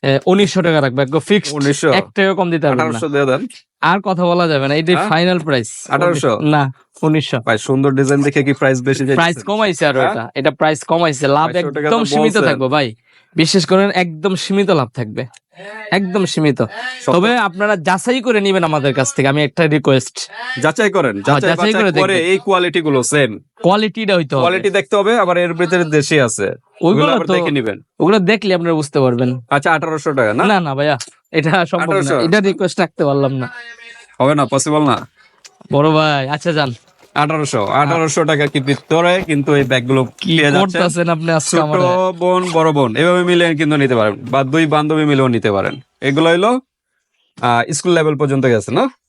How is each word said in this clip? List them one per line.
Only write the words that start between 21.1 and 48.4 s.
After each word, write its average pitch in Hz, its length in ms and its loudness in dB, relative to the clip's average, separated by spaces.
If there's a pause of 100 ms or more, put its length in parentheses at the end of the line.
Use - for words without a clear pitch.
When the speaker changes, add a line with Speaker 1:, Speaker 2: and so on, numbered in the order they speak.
Speaker 1:
হ্যাঁ, 101 100 -6
Speaker 2:
যাচাই 139 180 2
Speaker 1:
যাচাই 180 160 0
Speaker 2:
বাছাই 175 160 0
Speaker 1:
করে 190 280 2
Speaker 2:
করে 190 140 2
Speaker 1:
দেখবেন। 175 180 0
Speaker 2:
এই 190 60 2
কোয়ালিটি 180 420 0
গুলো 143 220 2
সেম। 127 360 0 (240)
Speaker 1:
কোয়ালিটিটা 202 540 0
হইতে 151 180 -2
হবে। 135 80 2
Speaker 2:
কোয়ালিটি 185 280 0
দেখতে 196 260 -2
হবে, 208 220 2
আবার 180 180 2
এর 175 180 0
ভিতরে 175 300 0
দেশি 151 360 2
আছে। 110 240 0
Speaker 1:
ওইগুলো - 460 -4
Speaker 2:
ওগুলো - 220 2
আবার 170 140 -2
Speaker 1:
তো, 185 80 0
Speaker 2:
দেখে 170 160 0
নিবেন। 113 300 -4 (180)
Speaker 1:
ওগুলো 214 200 2
দেখলে 190 360 0
আপনারা 170 200 0
বুঝতে 151 260 -2
পারবেন। 127 400 0 (100)
Speaker 2:
আচ্ছা, 156 220 0
আঠারোশো 156 400 -2
টাকা 117 220 0
না? 147 100 0
Speaker 1:
না, 196 160 2
না 151 140 -4
ভাইয়া, 143 240 0 (340)
এটা 160 340 0
সম্ভব 170 260 -2
না। 196 60 0
Speaker 2:
আঠারোশো? 147 300 0
Speaker 1:
এটা 202 120 2
রিকোয়েস্ট 190 400 -2
রাখতে 165 240 -2
পারলাম 139 280 0
না। 127 160 -6 (720)
Speaker 2:
হবে 139 140 4
না, 143 120 0
পসিবল 151 380 0
না। 120 240 -2 (640)
Speaker 1:
বড় 143 180 4
ভাই, 151 380 0
আচ্ছা, 156 240 -4
যান। 147 200 -2 (420)
Speaker 2:
আঠারোশো, 147 520 -2
আঠারোশো 156 580 0
টাকা 147 220 0
কি 143 140 -2
ভিতরে 165 640 0
কিন্তু 147 280 0
এই 139 100 4
ব্যাগগুলো 127 400 0
Speaker 1:
কি - 340 -2
Speaker 2:
পেয়ে 147 140 2
যাচ্ছেন। 170 280 0
Speaker 1:
করতেছেন 170 280 0
আপনি 165 220 -2
আজকে 156 200 -2
Speaker 2:
ছোট 165 100 0
Speaker 1:
আমারে? 180 580 0
Speaker 2:
বোন, 180 340 0
বড় 160 200 2
বোন, 131 240 0
এভাবে 180 280 2
মিলে 175 320 2
কিন্তু 151 200 0
নিতে 135 180 2
পারেন, 107 200 2 (160)
বা 135 140 2
দুই 151 220 0
বান্ধবী 151 380 0
মিলেও 135 240 2
নিতে 113 220 0
পারেন। 98 300 -2 (200)
এগুলো 147 300 2
হইলো, 208 300 2 (800)
আহ, 120 320 0
স্কুল 175 200 -2
লেভেল 156 240 2
পর্যন্ত 135 300 0